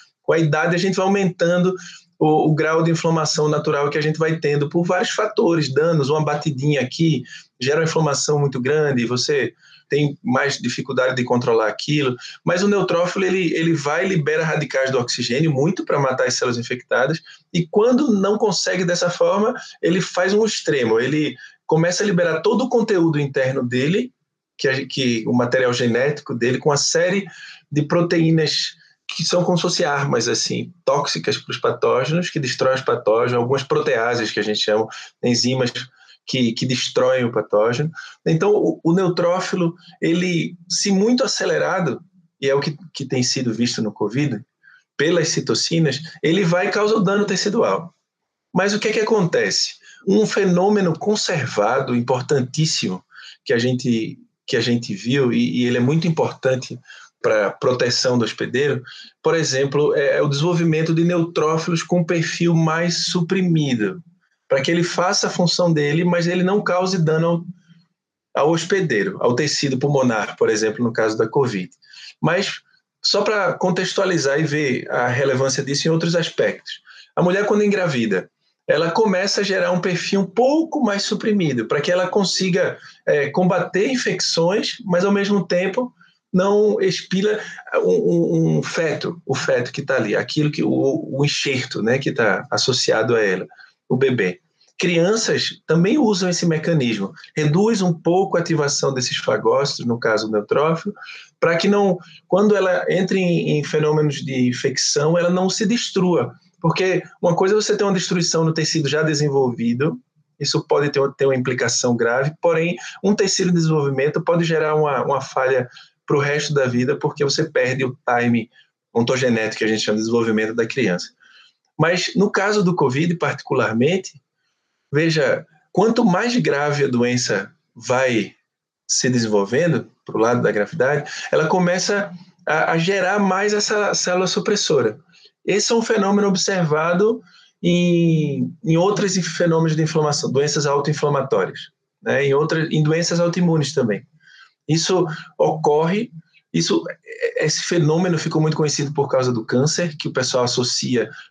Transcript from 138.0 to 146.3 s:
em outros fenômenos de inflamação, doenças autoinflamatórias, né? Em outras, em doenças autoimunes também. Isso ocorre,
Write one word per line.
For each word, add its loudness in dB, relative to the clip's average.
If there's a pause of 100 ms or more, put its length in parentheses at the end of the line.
em 2
outros 2 (220)
fenômenos 2
de 0
inflamação, 0
doenças 0
autoinflamatórias, 0 (420)
né? 0
Em 2
outras, 0
em 2
doenças 0
autoimunes 0
também. 0 (640)
Isso 2 (300)
ocorre, 0 (420)